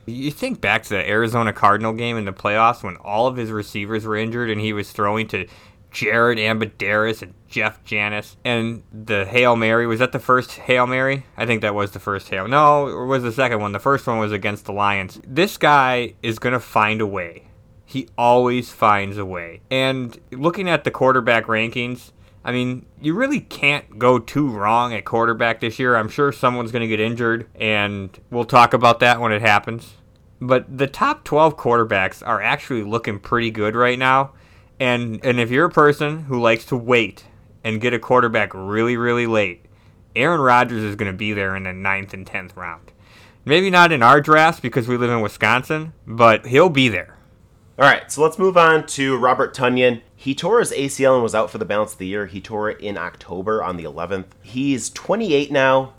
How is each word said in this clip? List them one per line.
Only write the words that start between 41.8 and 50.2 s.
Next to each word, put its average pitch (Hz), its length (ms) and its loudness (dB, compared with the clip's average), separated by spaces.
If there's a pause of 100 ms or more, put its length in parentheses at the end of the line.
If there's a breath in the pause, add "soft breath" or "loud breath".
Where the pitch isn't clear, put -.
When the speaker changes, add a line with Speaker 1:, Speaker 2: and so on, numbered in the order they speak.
Speaker 1:
and 95 140 -14
tenth 92 320 -12
round. 85 340 -14 (540 soft breath)
Maybe 175 240 2
not 175 220 6
in 139 100 0
our 131 180 8
drafts 156 400 4
because 120 280 -2
we 123 100 0
live 120 140 0
in 117 100 0
Wisconsin, 127 720 -2 (140)
but 113 400 4
he'll 143 220 6
be 135 200 4
there. 90 280 -6 (600)
Speaker 2:
All 139 80 8
right, - 240 2
so 139 100 -4
let's 156 160 2
move 185 200 2
on 160 300 6
to 135 300 -2
Robert 123 380 2
Tonyan. 127 460 2 (140)
He 135 200 -4